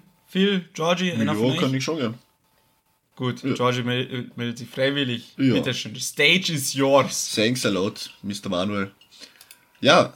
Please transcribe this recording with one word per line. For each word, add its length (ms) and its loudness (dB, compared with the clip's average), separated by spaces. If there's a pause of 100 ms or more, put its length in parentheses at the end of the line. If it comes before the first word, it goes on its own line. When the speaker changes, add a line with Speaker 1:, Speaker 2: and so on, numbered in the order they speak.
(280)
Speaker 1:
Phil, 460 2
Georgie, 400 0
einer 120 0
Speaker 2:
Ja, 100 0
Speaker 1:
von 160 2
euch? 80 0
Speaker 2:
kann 140 0
ich 100 -2
schon 140 -4
gern. 180 -4 (1000)
Speaker 1:
Gut, 280 -4
Speaker 2:
Ja. 100 0
Speaker 1:
Georgie 300 0
mel-, 280 -4
äh, 120 -6 (120)
meldet 220 -6
sich 100 -14
freiwillig. 720 -2
Speaker 2:
Ja. 160 4
Speaker 1:
Bitte 200 0
schön, 220 -8
the 60 -10
stage 500 2
is 220 -4
yours. 600 2
Speaker 2:
Thanks 320 0
a 40 2
lot, 420 -4 (100)
Mister 280 -8
Manuel. 420 -4 (880)
Ja, 360 4